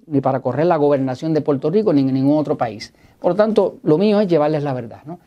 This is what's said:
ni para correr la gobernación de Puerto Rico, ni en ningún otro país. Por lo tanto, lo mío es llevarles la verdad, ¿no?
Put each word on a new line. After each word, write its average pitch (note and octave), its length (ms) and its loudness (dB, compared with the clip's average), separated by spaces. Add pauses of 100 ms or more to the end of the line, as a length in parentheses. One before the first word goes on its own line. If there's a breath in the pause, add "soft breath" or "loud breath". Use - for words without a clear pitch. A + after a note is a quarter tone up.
ni C#3 160 -2
para C3 180 0
correr C3 240 -2
la F3 140 2
gobernación C#3+ 560 0
de D3 80 0
Puerto D3 260 -2
Rico, G#3 240 2
ni C#3+ 80 4
en C3 140 0
ningún C#3 240 2
otro D3 180 -2
país. A2 380 -8 (260 soft breath)
Por F3+ 120 0
lo F3+ 40 -6
tanto, G#3+ 460 2
lo D3+ 160 2
mío G#3 220 2
es G#3 80 0
llevarles D3+ 340 2
la C#3+ 100 -4
verdad, A#2 320 -10
¿no? E3 220 -16